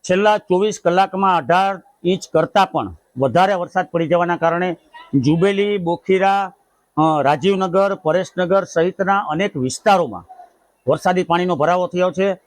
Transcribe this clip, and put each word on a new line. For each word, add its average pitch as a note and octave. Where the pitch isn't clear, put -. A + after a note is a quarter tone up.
છેલ્લા G#3
ચોવીસ G3+
કલાકમાં F#3+
અઢાર F3+
ઇંચ F3+
કરતાં E3
પણ G2+
વધારે E3+
વરસાદ F3+
પડી E3
જવાના F3
કારણે E3+
જુબેલી, G3
બોખીરા, F#3+
અ, D#3
રાજીવનગર, F#3+
પરેશનગર F3+
સહિતના F#3
અનેક E3
વિસ્તારોમાં C3
વરસાદી F3+
પાણીનો F3
ભરાવો E3+
થયો F3+
છે. F#3+